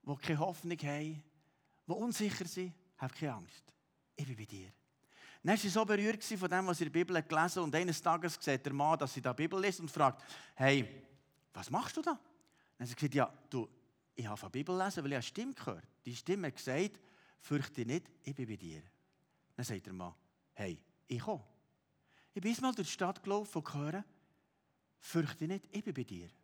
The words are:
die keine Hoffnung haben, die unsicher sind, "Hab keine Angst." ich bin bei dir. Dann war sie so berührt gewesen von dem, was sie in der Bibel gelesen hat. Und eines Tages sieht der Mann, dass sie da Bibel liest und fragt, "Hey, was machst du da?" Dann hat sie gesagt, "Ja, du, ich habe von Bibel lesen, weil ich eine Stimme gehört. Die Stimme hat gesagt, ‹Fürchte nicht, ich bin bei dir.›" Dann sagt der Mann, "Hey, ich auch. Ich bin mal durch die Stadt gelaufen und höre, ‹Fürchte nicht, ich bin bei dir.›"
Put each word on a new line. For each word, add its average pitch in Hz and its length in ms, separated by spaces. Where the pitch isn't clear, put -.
die 143 140
keine 151 200
Hoffnung 170 400
haben, 151 460
die 165 40
unsicher 202 540
sind, 180 260
"Hab 131 180
keine 143 180
Angst." - 300
ich 139 60
bin 127 100
bei 107 80
dir. 98 280
Dann 180 100
war 220 40
sie 208 140
so 220 140
berührt 214 360
gewesen 214 180
von 180 120
dem, 185 160
was 175 120
sie 175 60
in 147 80
der 165 60
Bibel 175 240
gelesen 165 400
hat. - 20
Und 147 100
eines 165 280
Tages 165 360
sieht 135 260
der 139 80
Mann, 151 260
dass 147 160
sie 127 80
da 127 100
Bibel 165 280
liest 190 200
und 165 100
fragt, 139 320
"Hey, 131 480
was - 160
machst - 260
du 311 60
da?" 330 100
Dann 254 80
hat 120 80
sie 123 60
gesagt, 143 200
"Ja, 135 180
du, 120 200
ich 113 120
habe 104 100
von 98 140
Bibel 156 260
lesen, 185 260
weil 139 100
ich 139 40
eine 120 60
Stimme 254 320
gehört. - 340
Die 120 100
Stimme 175 340
hat 127 80
gesagt, 160 440
‹Fürchte 135 460
nicht, 151 240
ich 139 120
bin 131 120
bei 107 100
dir.›" 80 260
Dann 127 80
sagt 104 220
der 92 80
Mann, 90 200
"Hey, 90 260
ich 123 200
auch. 180 200
Ich 185 80
bin 226 180
mal 254 140
durch 190 140
die - 40
Stadt 190 300
gelaufen 202 360
und - 160
höre, 156 300
‹Fürchte 156 500
nicht, 190 220
ich 208 120
bin 180 120
bei 127 100
dir.›" 87 240